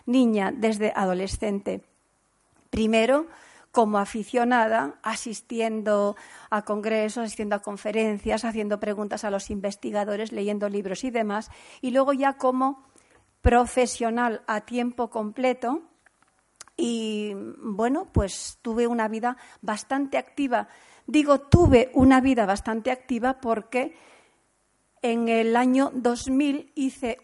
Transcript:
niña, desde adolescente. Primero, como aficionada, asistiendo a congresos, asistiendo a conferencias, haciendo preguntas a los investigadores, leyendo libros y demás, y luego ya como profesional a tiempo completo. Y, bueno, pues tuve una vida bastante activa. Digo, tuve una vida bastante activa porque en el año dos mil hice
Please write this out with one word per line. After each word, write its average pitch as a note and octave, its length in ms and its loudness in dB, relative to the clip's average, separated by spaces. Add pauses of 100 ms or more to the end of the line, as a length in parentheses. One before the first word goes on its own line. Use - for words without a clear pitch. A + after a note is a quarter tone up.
niña, A3+ 480 2
desde G#3+ 400 0
adolescente. G3 880 -4 (880)
Primero, A3+ 580 2 (440)
como G#3+ 280 2
aficionada, A#3+ 1040 0
asistiendo G#3+ 1120 -2 (360)
a G#3 120 -2
congresos, G#3+ 640 -2
asistiendo G#3 320 -4
a G3+ 60 -12
conferencias, G#3+ 840 -2
haciendo G#3+ 340 -4
preguntas G#3 460 -6
a G#3+ 60 -4
los G3 200 -6
investigadores, G#3 800 -6
leyendo G#3 380 -4
libros G3 360 -6
y B3+ 60 -4
demás, A3 400 -4 (300)
y B3+ 100 -4
luego C4+ 220 2
ya C4+ 220 0
como C4 500 -2 (560)
profesional A#3+ 1040 2
a G#3+ 140 -2
tiempo A#3+ 480 -4
completo. B3 760 -2 (920)
Y, A3 600 -4 (240)
bueno, A#3+ 540 -2
pues - 500 -2
tuve A#3 240 0
una A#3 200 0
vida A3+ 300 -4 (240)
bastante C4+ 560 -4
activa. B3 520 -2 (380)
Digo, C#4+ 320 4
tuve C#4 540 6
una C4 280 6
vida B3 260 2
bastante A3 440 -2
activa B3+ 500 -2
porque B3 540 -4 (1080)
en A#3 260 0
el A3+ 260 2
año B3+ 380 4
dos B3 380 -2
mil C#4 440 0
hice C4 500 -4